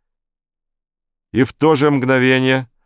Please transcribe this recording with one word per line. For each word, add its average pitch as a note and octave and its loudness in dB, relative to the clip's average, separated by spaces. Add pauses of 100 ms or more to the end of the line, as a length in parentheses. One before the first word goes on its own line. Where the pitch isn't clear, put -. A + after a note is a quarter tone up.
(1300)
И B2+ 0
в - -6
то D#3 2
же D3 0
мгновение C3 0 (160)